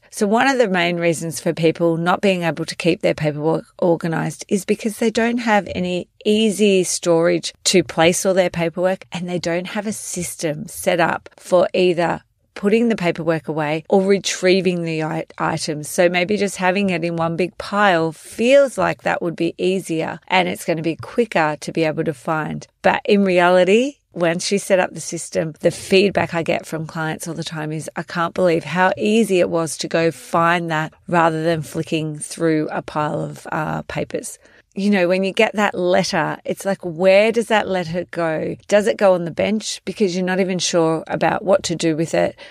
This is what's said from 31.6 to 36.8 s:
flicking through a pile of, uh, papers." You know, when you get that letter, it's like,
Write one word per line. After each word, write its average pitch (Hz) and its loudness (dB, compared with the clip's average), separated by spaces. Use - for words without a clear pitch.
flicking 156 -4
through 156 -2
a 185 -6
pile 156 -4
of, 151 -10
uh, 160 -4
papers." - -8
You 202 0
know, 190 4
when 185 2
you 190 -2
get 214 2
that 202 0
letter, 180 0
it's - -8
like, 196 -2